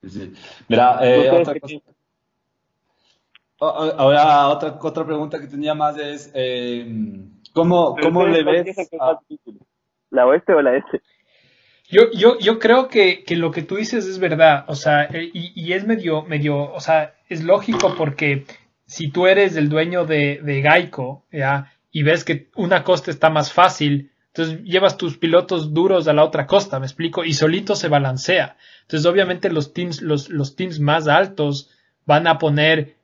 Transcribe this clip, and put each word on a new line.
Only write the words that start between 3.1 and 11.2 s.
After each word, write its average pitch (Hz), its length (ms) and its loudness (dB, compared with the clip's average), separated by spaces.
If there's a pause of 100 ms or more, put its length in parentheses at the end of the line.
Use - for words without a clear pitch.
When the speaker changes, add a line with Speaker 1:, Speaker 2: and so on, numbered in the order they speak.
Speaker 1:
o-, 147 80 -2
o-, 156 320 -4
ahora 143 500 6
otra, 147 320 -4
otra 156 260 -6
pregunta 151 340 -6
que 139 60 -16
tenía 147 280 -6
más 151 240 -2
es, 147 360 -12
eh, 123 520 -6 (680)
¿cómo, 170 420 2
Speaker 2:
¿Pero 151 140 0
Speaker 1:
cómo 175 120 2
Speaker 2:
ustedes 170 180 4
Speaker 1:
le 151 60 2
Speaker 2:
cuál 156 120 2
Speaker 1:
ves 175 80 0
Speaker 2:
piensan 185 260 -8
que 165 60 -14
es 147 60 -6
Speaker 1:
a 127 40 0
Speaker 2:
más 151 100 0 (120)
difícil? 120 320 -20 (500)
¿La 127 160 4
oeste 143 260 2
o 156 80 6
la 131 160 2
este? - 240 -6 (880)